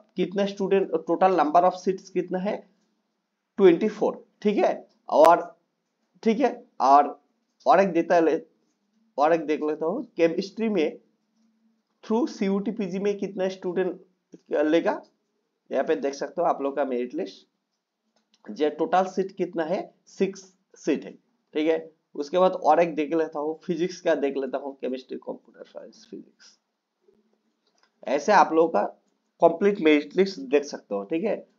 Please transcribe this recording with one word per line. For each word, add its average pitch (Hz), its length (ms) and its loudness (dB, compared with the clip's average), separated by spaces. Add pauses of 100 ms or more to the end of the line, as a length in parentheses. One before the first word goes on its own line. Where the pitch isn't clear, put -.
(160)
कितना 185 300 -2
student, 196 440 0
total 170 460 0
number 151 240 4
of 180 140 4 (140)
seats 190 200 -6
कितना 180 300 -6
है, 208 280 -6 (920)
ट्वेंटी 185 320 6
फ़ोर, - 360 -4 (180)
ठीक 208 140 0
है। - 320 0 (220)
और, 160 480 4 (640)
ठीक 220 180 2
है, - 240 0 (160)
और, 143 400 6 (460)
और 160 140 6
एक 190 120 2
देता 170 280 2
ले-, 160 200 2 (760)
और 151 140 2
एक 160 140 0
देख 143 160 -2
लेता 151 240 -4
हूँ, 214 180 -4 (120)
chemistry 190 520 -2
में 175 300 -2 (1040)
through 226 240 -2
सीयूटी 196 420 -2
पीजी 196 280 -6
में 202 200 -2
कितना 190 300 -4
स्टूडेंट 180 520 -6 (520)
लेगा, 160 500 0 (680)
यहाँ 131 120 -2
पे 156 120 0
देख 139 180 -4
सकते 160 280 -8
हो 170 40 -2
आप 139 160 -2
लोग 139 140 -4
का 143 80 -2
merit 123 300 -6
लिस्ट। 190 340 -12 (1000)
जे 143 200 -2
total 165 340 0
sheet 190 280 -6
कितना 170 320 -6
है, - 300 -6 (120)
six - 480 -8 (220)
sheet - 280 -4
है, 90 60 -16 (440)
ठीक 151 140 -2
है। 160 220 -4 (240)
उसके 143 240 -6
बाद 185 140 4
और 156 280 2
एक 165 140 0
देख 147 200 -4
लेता 156 240 -4
हूँ, 156 260 -6
physics 180 360 -6
का 165 140 0
देख 139 220 -2
लेता 135 220 -4
हूँ, 139 220 -12
chemistry, 127 360 -10
computer - 480 -16
science, - 460 -20
physics, - 480 -20 (1500)
ऐसे 147 240 -2
आप 156 200 6
लोगों 160 160 4
का 202 140 -2 (600)
complete 196 360 2
merit 151 360 2
list 190 240 0
देख 143 240 0
सकते - 300 -10
हो, 101 100 -4
ठीक 165 200 -4
है। 196 220 -4 (120)